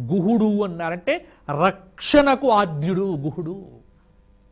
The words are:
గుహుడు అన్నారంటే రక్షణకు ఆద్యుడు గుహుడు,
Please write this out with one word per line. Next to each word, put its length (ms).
గుహుడు 640
అన్నారంటే 640
రక్షణకు 840
ఆద్యుడు 680
గుహుడు, 500